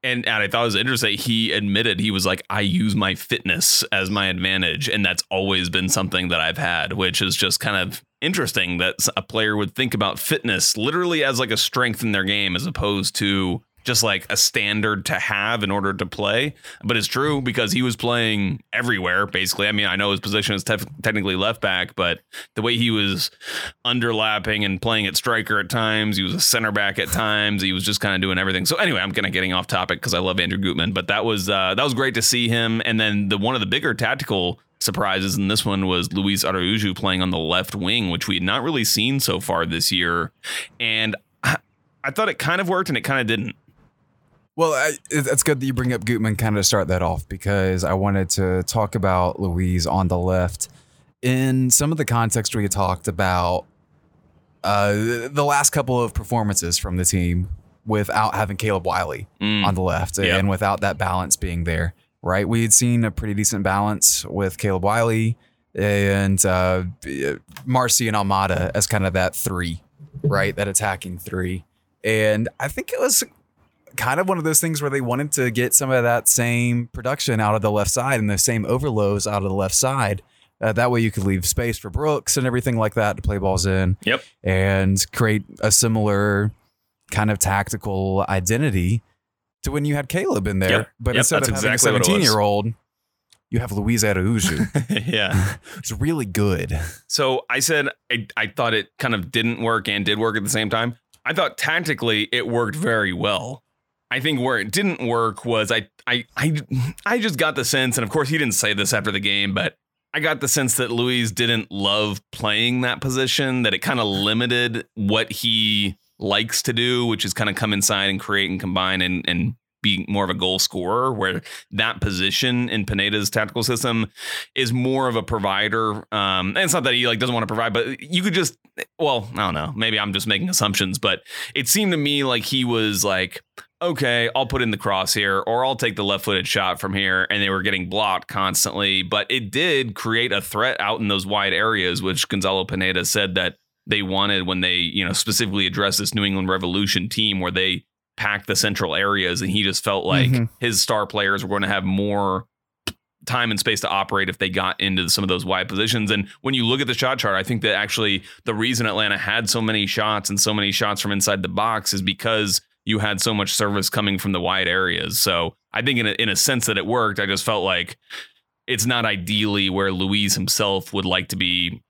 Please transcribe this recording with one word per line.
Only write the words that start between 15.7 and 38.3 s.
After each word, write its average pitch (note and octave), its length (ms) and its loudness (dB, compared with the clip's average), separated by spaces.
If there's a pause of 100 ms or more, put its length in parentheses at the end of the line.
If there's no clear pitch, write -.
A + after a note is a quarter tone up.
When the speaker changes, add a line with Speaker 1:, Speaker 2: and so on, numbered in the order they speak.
Speaker 1:
order G2 220 0
to G2 120 -4
play. G#2+ 480 -2 (300)
But A#2+ 140 0
it's G2+ 100 -2
true C#3+ 340 0
because A#2+ 300 0
he A#2+ 100 2
was B2 140 0
playing A2 680 0 (120)
everywhere, G2+ 520 0
basically. F#2+ 420 -2
I G#2+ 40 2
mean, G#2 160 0
I F2+ 80 2
know G2+ 160 2
his F#2+ 80 0
position G#2 340 -2
is F#2+ 120 -4
tef-, A2 200 0 (160)
technically G2+ 360 0
left G#2+ 240 -2
back, F#2 340 -2
but F2 240 0 (360)
the G#2+ 60 -4
way A#2 140 0
he A#2 160 2
was G2 400 0 (560)
underlapping A2 800 0
and F#2+ 160 -2
playing A2 260 2
at E2 80 -4
striker A2 440 0
at F#2 100 -4
times, G#2+ 480 0
he F#2+ 60 0
was F2+ 100 -2
a F#3 80 -4
center A2+ 320 2
back G2+ 260 0
at F#2 80 0
times, G#2 540 0
he F#2+ 100 0
was F#2 140 -2
just G#2 160 -2
kinda G2 180 0
doing F#2 180 0
everything. F#2 280 0
So E3 100 0
anyway, D#3+ 240 0
I'm G2 140 -2
kinda G2 160 -2
getting F#2 240 0
off F2+ 120 -2
topic F2+ 360 -2
'cause A2+ 120 -2
I F2 60 2
love F#2 220 0
Andrew F2+ 180 0
Gutman, F2 320 0
but F#2 160 -4
that G2+ 160 0
was, G#2 260 -2
uh, F#2+ 260 0
that B2 80 0
was C#3+ 100 0
great C3 220 0
to A2+ 60 0
see A#2+ 280 2
him. A2+ 360 0
And A2 140 2
then G#2 300 2
the, G#2 80 2
one A2+ 180 0
of A#2 60 0
the G2 40 -2
bigger A#2 280 -2
tactical G#2+ 640 -2 (220)
surprises F#2+ 560 0
in G2 100 0
this A2 180 0
one G2 220 0
was F2 260 0
Luis G2 300 0
Araujo F#2+ 500 0
playing F#2 280 0
on F#2 100 0
the F2+ 80 0
left F2 360 -2
wing, G2+ 340 -2
which E2+ 180 -4
we G2 80 0